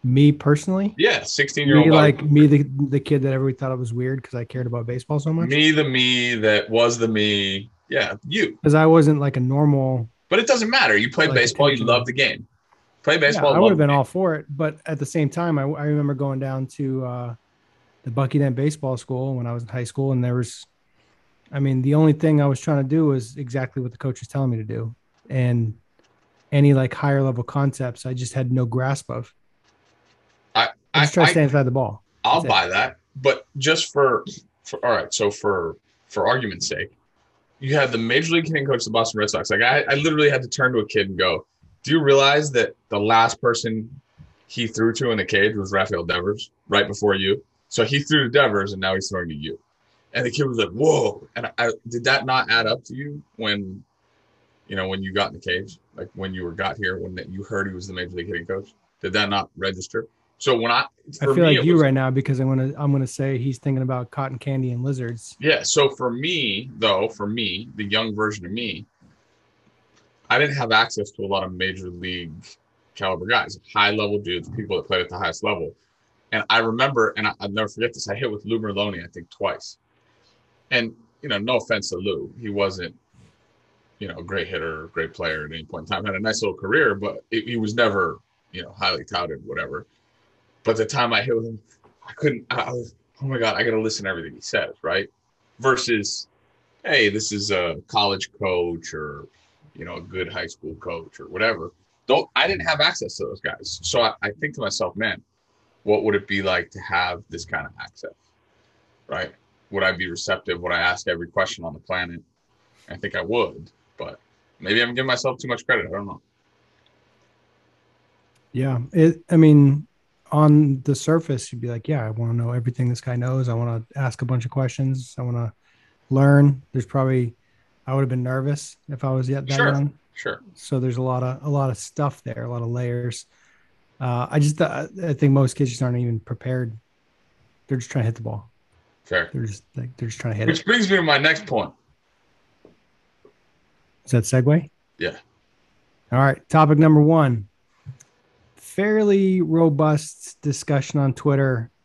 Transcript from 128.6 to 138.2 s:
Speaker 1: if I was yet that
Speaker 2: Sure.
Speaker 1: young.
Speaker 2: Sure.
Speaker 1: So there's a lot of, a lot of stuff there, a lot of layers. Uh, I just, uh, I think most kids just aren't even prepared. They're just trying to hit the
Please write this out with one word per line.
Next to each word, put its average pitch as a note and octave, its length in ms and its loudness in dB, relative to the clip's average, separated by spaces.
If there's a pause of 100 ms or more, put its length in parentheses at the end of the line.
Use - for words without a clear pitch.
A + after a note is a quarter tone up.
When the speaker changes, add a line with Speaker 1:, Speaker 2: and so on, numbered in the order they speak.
Speaker 1:
if C#3 160 -10
I C3+ 80 -2
was C3 160 0
yet C3+ 200 -4
that C3+ 80 -2
Speaker 2:
Sure. C#3+ 180 2
Speaker 1:
young. C#3+ 260 -2 (140)
Speaker 2:
Sure. - 280 -8 (120)
Speaker 1:
So - 260 -6
there's B2+ 160 -2
a B2+ 60 -4
lot B2+ 200 -2
of, B2+ 240 -6
a D3+ 40 -4
lot C#3 200 0
of A#2 80 -6
stuff - 460 -6
there, A#2 220 -8
a A#2+ 40 -8
lot A#2+ 120 -6
of A#2 80 -6
layers. A#2+ 560 -6 (720)
Uh, B2 320 -2
I D3+ 80 2
just, D3+ 220 2
uh, C3+ 260 -2 (160)
I D#3+ 80 -2
think C3+ 220 4
most C3+ 240 4
kids C3+ 120 0
just A#2+ 140 -4
aren't B2 140 0
even A#2+ 240 -2
prepared. A#2+ 560 -8 (920)
They're C3+ 100 -2
just A#2+ 140 -8
trying B2 120 0
to A2+ 40 0
hit A2+ 80 -2
the A2+ 60 -16